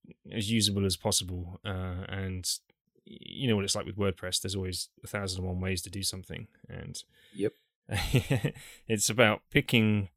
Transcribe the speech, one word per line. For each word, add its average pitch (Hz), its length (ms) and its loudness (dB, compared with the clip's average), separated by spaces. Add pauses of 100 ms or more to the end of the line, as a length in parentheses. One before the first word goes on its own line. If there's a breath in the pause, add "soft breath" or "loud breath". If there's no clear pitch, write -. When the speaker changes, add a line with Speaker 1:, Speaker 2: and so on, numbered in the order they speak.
(320)
Speaker 1:
as 104 180 -2
usable 104 360 4
as 92 120 2
possible. 90 640 -2
Uh, 92 440 -4
and 92 420 -6 (560)
y-, - 140 -18
you - 300 -6
know 107 80 4
what 98 80 0
it's 98 100 0
like 104 100 -4
with 95 120 -8
WordPress, 92 440 0
there's 98 140 -4
always 92 340 -4 (140)
a - 40 -14
thousand 95 360 -4
and 92 40 -2
one 92 140 -2
ways 92 220 -2
to 98 80 -10
do 98 100 -8
something. 90 460 -6 (220)
And - 340 -12 (320 soft breath)
Speaker 2:
Yep. 98 180 -2 (360)
Speaker 1:
<laughs> - 0 - (960 loud breath)
it's 107 220 2
about 107 320 6 (100)
picking 107 640 6